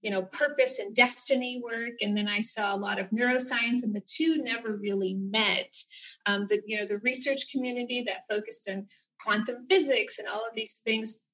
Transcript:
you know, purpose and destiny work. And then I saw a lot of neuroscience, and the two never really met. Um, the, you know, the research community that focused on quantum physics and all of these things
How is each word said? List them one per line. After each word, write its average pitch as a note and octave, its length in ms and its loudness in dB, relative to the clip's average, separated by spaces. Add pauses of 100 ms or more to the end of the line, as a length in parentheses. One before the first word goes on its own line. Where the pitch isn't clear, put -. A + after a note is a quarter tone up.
you G#3 100 -4
know, F#3+ 120 2
purpose C4 560 2
and G#3 160 -6
destiny B3 680 2
work. A#3 380 -6
And G#3 160 2
then G#3 100 0
I G#3 140 0
saw G#3 340 0
a - 20 -2
lot G3+ 220 -2
of F#3+ 120 -4
neuroscience, B3 720 2
and G#3 120 -2
the G3+ 100 -4
two D#4+ 380 2
never A3+ 320 -2
really G3 380 0
met. G3 600 0 (520)
Um, G3+ 240 2
the, G#3 160 4
you G#3+ 120 -4
know, G#3 80 -2
the G3+ 140 -2
research B3+ 520 0
community B3 560 -2
that - 220 -6
focused G#3+ 400 -4
on G3 180 -6 (360)
quantum A3 460 -2
physics C#4 500 4
and G#3 80 -8
all G#3+ 200 -4
of A3 80 -8
these A3 280 -8
things A3 380 -2 (120)